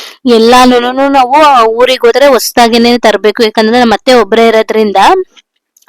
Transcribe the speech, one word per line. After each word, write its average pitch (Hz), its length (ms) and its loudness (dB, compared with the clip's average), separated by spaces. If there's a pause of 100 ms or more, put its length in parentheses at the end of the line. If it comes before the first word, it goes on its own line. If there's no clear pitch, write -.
(260)
ಎಲ್ಲಾನು 247 840 0
ನಾವು 269 560 2
ಊರಿಗೆ 240 420 0
ಹೋದ್ರೆ 254 200 2
ಹೊಸ್ದಾಗಿನೇ 240 680 0
ತರ್ಬೇಕು. 208 460 -2
ಯಾಕಂದ್ರೆ 220 360 -2
ನಮ್ಮ 233 140 0
ಅತ್ತೆ 254 200 -2
ಒಬ್ರೇ 226 340 0
ಇರೋದ್ರಿಂದ 220 500 -2 (920)